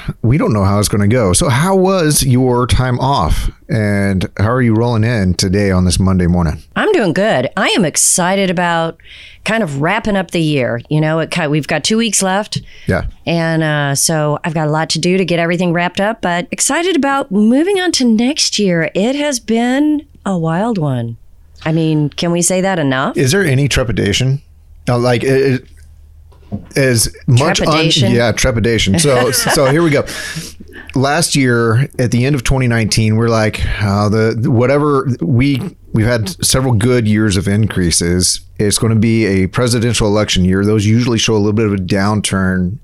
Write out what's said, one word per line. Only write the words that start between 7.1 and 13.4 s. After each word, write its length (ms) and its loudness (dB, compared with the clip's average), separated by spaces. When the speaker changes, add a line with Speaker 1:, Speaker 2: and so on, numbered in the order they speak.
Speaker 2:
good. 440 0
I 120 0
am 160 0
excited 680 0
about 480 -2
kind 180 -2
of 180 -4
wrapping 360 0
up 160 -4
the 100 -2
year. 460 0
You 120 0
know, 200 0
it 100 -6
ki-, 160 -2
we've 220 -2
got 160 -4
two 120 0
weeks 280 0
left. 360 -2
Speaker 1:
Yeah. 180 0
Speaker 2:
And, 380 0